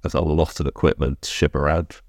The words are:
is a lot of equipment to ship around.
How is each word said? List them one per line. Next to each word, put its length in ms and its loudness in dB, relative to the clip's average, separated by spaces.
is 100 -4
a 60 2
lot 400 0
of 60 0
equipment 560 0
to 80 -10
ship 240 0
around. 420 0